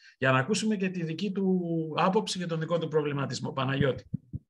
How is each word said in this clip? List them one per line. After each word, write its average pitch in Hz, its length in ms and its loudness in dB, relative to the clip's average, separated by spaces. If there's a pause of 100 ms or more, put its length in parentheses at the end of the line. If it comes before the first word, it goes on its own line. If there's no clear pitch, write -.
(180)
για 131 140 4
να 131 80 6
ακούσουμε 214 360 0
και 190 140 0
τη 180 140 -4
δική 165 280 -4
του 170 680 0
άποψη 185 420 2
και 180 60 -4
τον 165 140 -2
δικό 165 180 0
του 160 100 -2
προβληματισμό. 139 640 -2
Παναγιώτη. 135 580 0 (400)